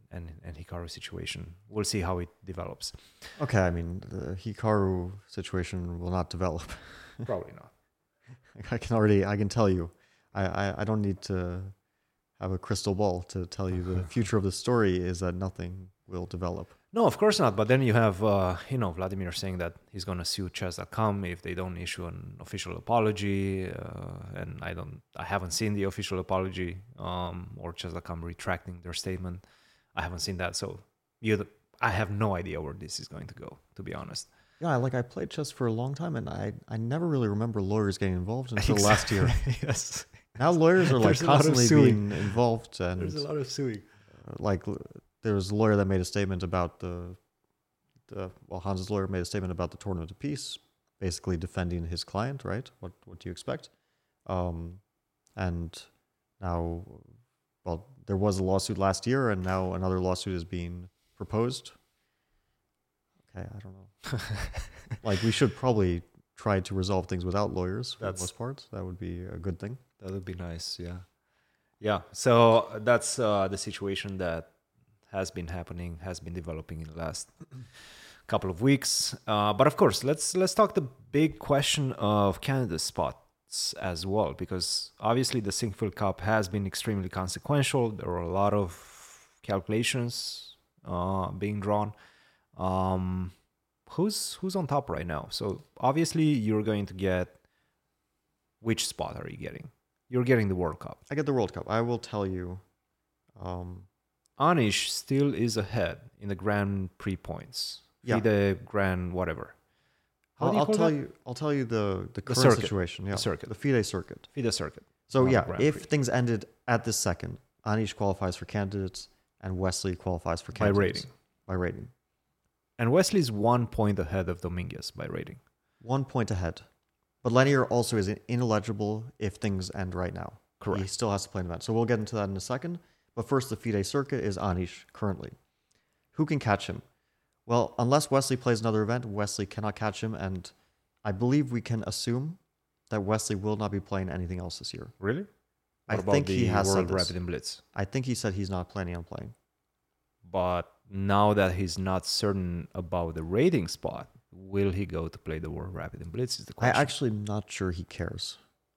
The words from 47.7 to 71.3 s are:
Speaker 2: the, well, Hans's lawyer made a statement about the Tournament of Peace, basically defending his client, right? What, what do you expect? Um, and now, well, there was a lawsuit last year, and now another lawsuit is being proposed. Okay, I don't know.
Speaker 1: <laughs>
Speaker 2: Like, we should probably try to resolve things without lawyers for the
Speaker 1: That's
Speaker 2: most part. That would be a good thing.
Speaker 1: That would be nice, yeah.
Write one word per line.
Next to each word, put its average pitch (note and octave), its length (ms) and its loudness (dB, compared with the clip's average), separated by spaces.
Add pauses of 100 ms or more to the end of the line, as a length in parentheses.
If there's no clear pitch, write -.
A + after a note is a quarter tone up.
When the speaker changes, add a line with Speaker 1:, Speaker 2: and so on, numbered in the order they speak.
Speaker 2:
the, F#2 200 -8 (180)
well, F2+ 120 -8
Hans's F#2+ 320 -2
lawyer G2 160 0
made F#2 140 -2
a F2 40 -2
statement F#2 260 -4
about F2 200 -4
the - 60 -18
Tournament E2+ 340 -6
of - 80 -18
Peace, - 380 -8 (420)
basically F#2 380 -2
defending F2 500 -4
his E2 160 -6
client, C3 420 -6
right? F#2+ 240 -6 (120)
What, F2 100 -12 (140)
what F#2 140 -18
do - 100 -10
you - 20 -6
expect? - 380 -8 (580)
Um, F2 520 -4 (560)
and E2+ 440 -4 (600)
now, E2+ 440 -2 (800)
well, E2+ 220 -4 (180)
there G2 120 0
was F#2+ 220 4
a F#2+ 40 2
lawsuit F#2+ 340 2
last G2 300 2
year, B2+ 240 2
and F#2 120 -2
now F#2 300 0
another F#2 260 0
lawsuit F#2 360 -2
is E2+ 80 -6
being F2 440 -8 (280)
proposed. A2+ 560 -4 (1600)
Okay, F2+ 200 -10
I G2+ 40 -14
don't G2 140 -18
know. G2 500 -10
Speaker 1:
<laughs> - 800 -8
Speaker 2:
Like, G2 200 2
we A2+ 80 6
should A2+ 240 4
probably G2 460 4 (340)
try G2+ 240 2
to F#2 160 -6
resolve F#2 320 0
things F2+ 160 -2
without F#2+ 300 0
lawyers F#2+ 400 -4
for - 60 -14
the A2 80 -8
Speaker 1:
That's F2+ 140 -6
Speaker 2:
most F#2 160 -8
part. B2+ 360 -10
That G2 100 -8
would F#2 160 -10
be F2 240 -8
a F#2+ 140 -10
good F2 200 -4
thing. A2+ 200 -10 (240)
Speaker 1:
That F#2+ 100 -10
would F#2+ 140 -8
be F#2+ 80 -8
nice, F2 460 -8
yeah. F2 180 -10 (840)